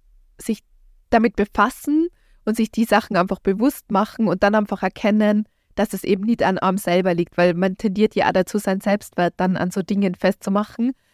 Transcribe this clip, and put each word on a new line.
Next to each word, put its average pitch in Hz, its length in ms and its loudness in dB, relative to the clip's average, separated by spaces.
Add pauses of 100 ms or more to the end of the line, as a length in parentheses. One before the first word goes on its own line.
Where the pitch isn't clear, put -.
(380)
sich - 220 -6 (500)
damit 226 260 2
befassen 285 720 0 (360)
und 220 120 -2
sich 220 160 -2
die 226 120 0
Sachen 208 320 0
einfach 185 220 0
bewusst 214 540 -2
machen 214 340 -2
und 185 160 -2
dann 208 140 4
einfach 208 260 -2
erkennen, 208 640 0 (300)
dass 202 160 -2
es 190 100 -8
eben 196 220 -2
nicht 226 180 0
an 190 160 0
einem 185 180 0
selber 180 380 0
liegt, 170 240 -4
weil 175 160 4
man 190 220 -2
tendiert 208 400 0
ja - 120 2
auch - 40 2
dazu, 185 260 0
seinen 196 220 -2
Selbstwert 190 560 -2
dann 185 200 0
an 180 140 -4
so 196 120 -4
Dingen 196 340 -2
festzumachen 208 760 -2 (220)